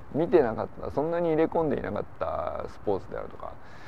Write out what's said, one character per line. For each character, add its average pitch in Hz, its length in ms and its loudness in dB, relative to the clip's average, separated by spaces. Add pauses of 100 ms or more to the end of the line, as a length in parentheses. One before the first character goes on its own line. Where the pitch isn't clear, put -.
(160)
見 165 120 2
て 165 140 8
な 113 140 4
か 107 80 -2
っ 98 40 -4 (140)
た、 - 80 -4
そ 139 140 0
ん 165 80 0
な 170 80 0
に 170 100 2
入 156 60 4
れ 160 100 6
込 165 200 2
ん 147 40 2
で 117 80 2
い - 60 -4
な - 80 -4
か 104 80 -2
っ - 40 -2 (140)
た 80 500 -2
ス - 120 -12
ポ 98 180 2
ー - 20 0
ツ - 120 -10
で 55 80 -6
あ - 20 -6
る - 80 -8
と - 80 -14
か、 - 140 -8 (360)